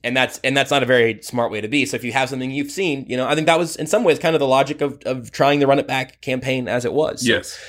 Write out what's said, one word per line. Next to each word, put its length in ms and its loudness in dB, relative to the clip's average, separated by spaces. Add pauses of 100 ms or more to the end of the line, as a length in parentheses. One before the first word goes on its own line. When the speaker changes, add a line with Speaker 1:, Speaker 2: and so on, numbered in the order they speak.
Speaker 1:
and 120 -2
that's, 280 0
and 120 0
that's 140 0
not 120 2
a 40 0
very 360 2
smart 280 -2
way 100 -6
to 80 -6
be. 180 0
So 100 -6
if 80 -8
you 80 -6
have 160 0
something 220 -6
you've 200 -6
seen, 380 -4
you 80 -4
know, 100 -2
I 80 0
think 120 0
that 120 4
was 180 -2
in 100 -6
some 180 2
ways 140 4
kind 160 0
of 60 2
the 60 2
logic 340 2
of, 240 -4
of 280 -6
trying 280 2
to 60 6
run 120 6
it 80 -2
back 340 -4
campaign 480 -4
as 160 -2
it 80 -2
was. 340 0
So 60 4
Speaker 2:
Yes. 260 -4 (100)